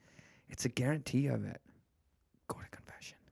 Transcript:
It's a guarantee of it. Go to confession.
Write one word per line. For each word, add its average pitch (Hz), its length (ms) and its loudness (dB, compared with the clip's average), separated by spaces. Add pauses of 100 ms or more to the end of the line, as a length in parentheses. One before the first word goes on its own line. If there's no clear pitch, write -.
(500)
It's - 160 -2
a 127 40 6
guarantee 139 580 2
of 110 180 2
it. - 160 -8 (880)
Go - 120 -4
to - 100 -10
confession. - 480 -16 (140)